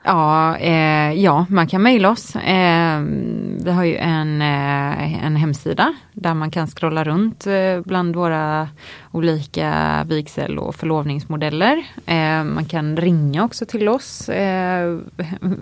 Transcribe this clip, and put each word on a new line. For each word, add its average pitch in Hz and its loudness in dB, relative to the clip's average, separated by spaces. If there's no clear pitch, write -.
Ja, 160 4
eh, 156 2
ja, 175 4
man 175 2
kan 190 2
maila 220 6
oss. - -4
Eh, 170 2
vi 180 -2
har 180 2
ju 165 2
en, 156 0
eh, 143 0
en 156 0
hemsida 160 0
där 175 -2
man 156 -4
kan 160 -2
scrolla 160 -2
runt, 190 -2
eh, 190 0
bland 180 -2
våra 156 0
olika 156 0
vigsel- 147 -4
och - -6
förlovningsmodeller. 156 -2
Eh, 160 0
man 151 -2
kan 151 -4
ringa 165 2
också 233 -6
till 208 -2
oss. - -4
Eh, 185 -2